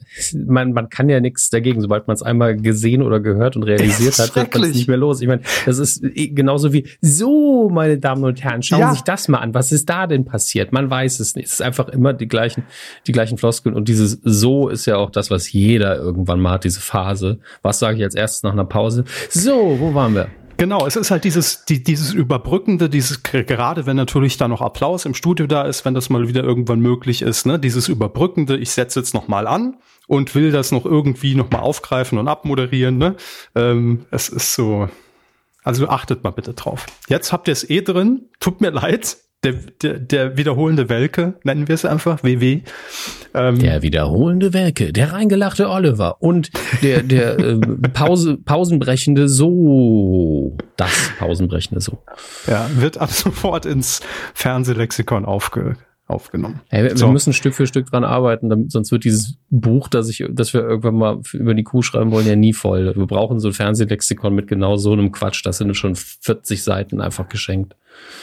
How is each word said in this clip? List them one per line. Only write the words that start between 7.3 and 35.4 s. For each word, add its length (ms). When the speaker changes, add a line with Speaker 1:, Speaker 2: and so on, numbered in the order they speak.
Speaker 1:
meine 300
Damen 260
und 180
Herren, 200
schauen 180
Speaker 2:
Ja. 80
Speaker 1:
Sie 60
sich 100
das 240
mal 120
an. 120
Was 200
ist 180
da 160
denn 180
passiert?“ 480
Man 160
weiß 320
es 160
nicht. 120
Es 60
ist 80
einfach 260
immer 260
die 140
gleichen, 340
die 60
gleichen 240
Floskeln. 380
Und 140
dieses 360
„So“ 460
ist 160
ja 100
auch 140
das, 200
was 220
jeder 460
irgendwann 420
mal 120
hat, 120
diese 160
Phase. 600
Was 180
sage 200
ich 60
als 100
erstes 300
nach 80
einer 120
Pause? 400
„So, 500
wo 140
waren 220
wir?“ 140
Speaker 2:
Genau, 280
es 80
ist 160
halt 100
dieses, 440
die, 180
dieses 280
Überbrückende, 760
dieses, 320
gr-, 220
gerade 420
wenn 80
natürlich 440
da 100
noch 120
Applaus 440
im 100
Studio 320
da 160
ist, 220
wenn 100
das 160
mal 160
wieder 160
irgendwann 380
möglich 420
ist, 240
ne, 140
dieses 260
Überbrückende, 680
ich 160
setze 260
jetzt 160
noch 140
mal 180
an 300
und 260
will 160
das 220
noch 120
irgendwie 520
noch 160
mal 80
aufgreifen 580
und 80
abmoderieren, 720
ne? 160
Ähm, 560
es 200
ist 220
so, 360